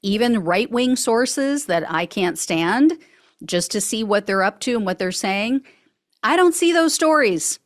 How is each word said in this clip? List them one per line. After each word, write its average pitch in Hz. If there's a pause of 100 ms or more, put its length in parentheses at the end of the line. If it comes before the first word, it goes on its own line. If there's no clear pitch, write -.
even 214
right-wing 240
sources 269
that 170
I 170
can't 180
stand, 202 (520)
just 175
to 208
see 220
what 208
they're 190
up 202
to 247
and 214
what 185
they're 185
saying. 214 (600)
I 226
don't 349
see 339
those 330
stories. 285